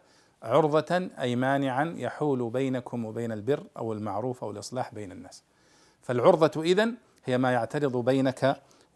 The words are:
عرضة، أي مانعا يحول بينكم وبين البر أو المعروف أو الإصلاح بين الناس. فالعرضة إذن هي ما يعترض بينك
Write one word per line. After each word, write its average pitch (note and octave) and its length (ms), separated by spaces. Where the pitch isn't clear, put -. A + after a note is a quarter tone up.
عرضة، D#3 760
أي B2 180
مانعا C3 640
يحول B2 520
بينكم B2+ 540
وبين A2+ 280
البر A2 340
أو A2+ 160
المعروف G#2+ 520
أو G#2 60
الإصلاح A2+ 440
بين G#2 180
الناس. - 300
فالعرضة D#3 600
إذن G#3 320
هي B2+ 140
ما B2+ 140
يعترض B2+ 440
بينك C3 680